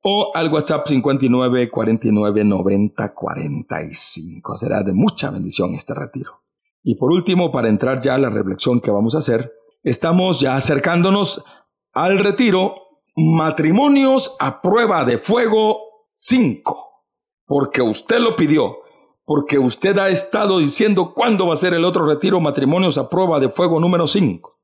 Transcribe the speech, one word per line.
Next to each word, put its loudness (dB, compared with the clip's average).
o -2
al -2
WhatsApp -2
cincuenta 0
y 2
nueve 2
cuarenta 0
y 2
nueve 2
noventa 0
cuarenta -8
y -12
cinco. -8
Será -2
de -2
mucha 0
bendición -4
este -10
retiro. -12
Y -2
por 0
último, 0
para -2
entrar 0
ya -2
a 0
la 0
reflexión -2
que -4
vamos 0
a 0
hacer, -2
estamos 0
ya 0
acercándonos 0
al 0
retiro 2
Matrimonios 2
a -6
Prueba 2
de 0
Fuego 0
cinco, -2
porque -2
usted 0
lo 0
pidió, 0
porque 0
usted 0
ha 2
estado 0
diciendo 0
cuándo 0
va 0
a -4
ser 0
el 0
otro 0
retiro 0
Matrimonios 0
a -4
Prueba 0
de 2
Fuego 0
número 2
cinco. -2